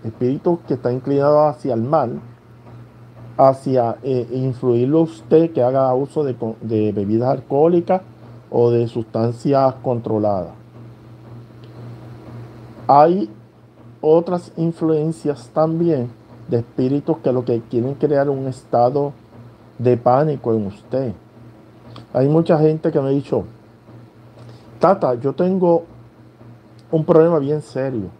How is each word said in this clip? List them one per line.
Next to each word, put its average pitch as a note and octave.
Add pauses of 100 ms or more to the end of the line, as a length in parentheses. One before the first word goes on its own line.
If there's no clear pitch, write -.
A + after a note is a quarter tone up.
Espíritus C3
que D3+
están B2
inclinados C#3+
hacia B2+
el A2+
mal, C#3 (1160)
hacia, C3
eh, B2+
influirlo C3
usted D#3+
que D3+
haga C3
uso C#3
de B2+
co-, A2+
de G#2+
bebidas G#2+
alcohólicas E3+ (480)
o A#2+
de A#2+
sustancias A#2+
controladas. G#2+ (2250)
Hay D#3 (720)
otras E3+
influencias D#3+
también D#3+ (400)
de B2
espíritus C#3
que C3+
lo B2
que A#2+
quieren B2+
crear C#3+
un C3+
estado C3 (640)
de B2
pánico B2+
en G#2+
usted. B2 (1000)
Hay C3+
mucha E3
gente D#3
que D#3
me C3+
ha C3+
dicho, C3 (1400)
"Tata, E3
yo C3+
tengo F3+ (1080)
un D#3
problema E3
bien C#3+
serio. C3 (100)